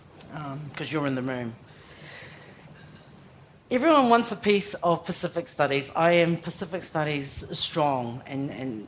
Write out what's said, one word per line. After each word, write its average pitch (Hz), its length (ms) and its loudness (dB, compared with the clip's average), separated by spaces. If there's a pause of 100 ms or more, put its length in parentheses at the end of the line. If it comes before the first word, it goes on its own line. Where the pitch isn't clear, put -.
(340)
um, 143 400 -10
'cause 143 160 -8
you're 151 160 0
in 135 100 0
the 127 60 -2
room. 123 320 -6 (2250)
Everyone 269 380 6
wants 233 240 4
a 196 40 -6
piece 202 380 2
of 170 300 2
Pacific 170 440 -2
Studies. 139 460 0
I 170 180 4
am 170 260 4
Pacific 175 460 -6
Studies 147 680 -4
strong, 131 720 -2
and, 139 260 -6
and 110 380 -8